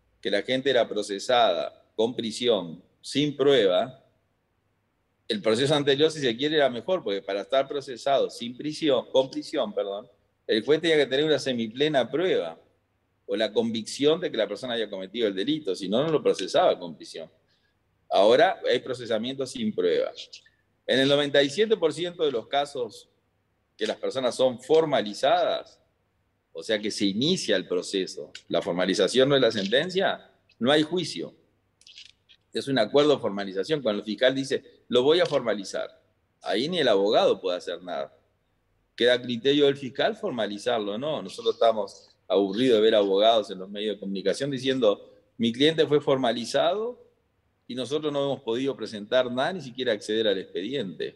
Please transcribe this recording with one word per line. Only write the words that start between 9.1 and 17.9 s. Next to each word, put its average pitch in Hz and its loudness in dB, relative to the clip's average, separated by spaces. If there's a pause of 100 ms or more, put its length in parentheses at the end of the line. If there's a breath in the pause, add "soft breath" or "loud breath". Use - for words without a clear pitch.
con 131 2
prisión, 139 -4
perdón, 101 -6 (400)
el 110 2
juez 151 4
tenía 165 2
que 139 4
tener 135 0
una 151 2
semiplena 127 0
prueba 135 -2 (680)
o 101 -4
la 107 0
convicción 117 0
de 156 -4
que 120 -4
la 104 0
persona 120 -8
había 107 -4
cometido 101 -4
el 98 -2
delito, 117 -2
si 92 -6
no, 113 2
no 165 -2
lo 151 0
procesaba 104 2
con 82 -12
prisión. 82 -16 (800)